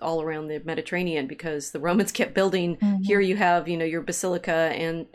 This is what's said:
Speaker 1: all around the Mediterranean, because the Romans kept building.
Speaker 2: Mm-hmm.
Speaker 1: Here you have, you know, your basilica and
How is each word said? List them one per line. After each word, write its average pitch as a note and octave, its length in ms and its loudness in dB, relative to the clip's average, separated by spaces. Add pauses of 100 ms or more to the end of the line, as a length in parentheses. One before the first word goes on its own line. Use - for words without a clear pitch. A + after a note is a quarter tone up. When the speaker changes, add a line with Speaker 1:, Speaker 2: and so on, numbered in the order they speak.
Speaker 1:
all E3 200 0
around D#3 260 -4
the D3+ 160 -6
Mediterranean, D#3+ 640 -2
because D3+ 440 -6
the D3+ 80 -8
Romans F3 340 2
kept - 200 -2
building. F3+ 440 2
Speaker 2:
Mm-hmm. G3+ 260 2
Speaker 1:
Here G3+ 160 4
you F#3 160 4
have, F3 320 4
you F3 80 -2
know, E3 100 0
your D#3+ 180 -2
basilica F3 500 -2
and E3 600 0